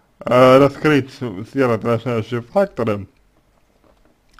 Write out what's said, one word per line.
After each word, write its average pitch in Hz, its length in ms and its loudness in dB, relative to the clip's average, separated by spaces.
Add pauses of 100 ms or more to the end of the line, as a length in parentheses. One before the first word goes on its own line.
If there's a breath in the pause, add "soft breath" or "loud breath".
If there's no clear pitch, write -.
(200 soft breath)
А, 131 380 4
раскрыть 139 540 0
с-, 107 320 -10
все 135 220 -2
отражающие 117 760 -4
факторы, 117 640 -4 (1300)